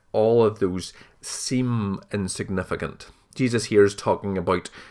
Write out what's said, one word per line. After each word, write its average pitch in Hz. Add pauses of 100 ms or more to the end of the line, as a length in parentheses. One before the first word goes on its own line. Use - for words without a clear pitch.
(100)
all 113
of 107
those 90 (280)
seem 117 (120)
insignificant. 92 (300)
Jesus 120
here 104
is 101
talking 98
about 90 (220)